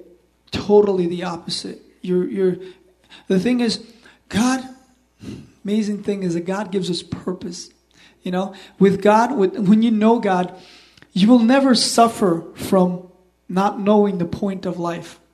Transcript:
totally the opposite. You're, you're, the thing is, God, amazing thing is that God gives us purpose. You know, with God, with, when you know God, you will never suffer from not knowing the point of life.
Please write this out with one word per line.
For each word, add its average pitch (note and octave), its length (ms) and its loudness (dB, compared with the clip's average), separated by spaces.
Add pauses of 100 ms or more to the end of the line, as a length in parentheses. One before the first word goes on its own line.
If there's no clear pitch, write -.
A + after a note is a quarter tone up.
(500)
totally G3+ 560 2
the F3 180 -6
opposite. - 560 -10 (220)
You're, F3+ 260 -2
you're, F#3 280 0 (720)
the F#3+ 120 2
thing A#3+ 200 0
is, A#3 220 -2 (460)
God, B3+ 340 0 (1000)
amazing G#3 380 -2
thing G3 200 -6
is F3 120 -2
that E3+ 120 -6
God F#3+ 240 -6
gives F3+ 200 -4
us F3 120 -6
purpose. - 680 -10 (520)
You F#3 100 -8
know, F#3+ 220 -4 (260)
with F#3+ 220 4
God, A3+ 340 4
with, F#3+ 200 0
when G#3+ 280 4
you A#3 80 2
know A3 260 4
God, F3+ 420 -2 (520)
you F#3+ 160 4
will B3 100 8
never B3+ 380 4
suffer G#3 680 0 (120)
from F3+ 500 0 (420)
not G3 300 -2
knowing G3+ 400 2
the F3 60 -4
point F#3+ 420 -6
of F3 140 -6
life. E3+ 400 -10 (140)